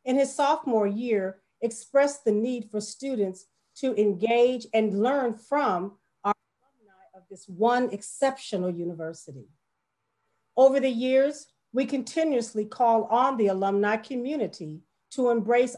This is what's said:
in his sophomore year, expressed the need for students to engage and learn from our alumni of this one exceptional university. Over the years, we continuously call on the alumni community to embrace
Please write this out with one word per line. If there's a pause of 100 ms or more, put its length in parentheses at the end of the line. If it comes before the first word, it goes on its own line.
in
his
sophomore
year, (200)
expressed
the
need
for
students (300)
to
engage
and
learn
from (300)
our (300)
alumni (100)
of
this
one
exceptional
university. (1080)
Over
the
years, (240)
we
continuously
call
on
the
alumni
community (320)
to
embrace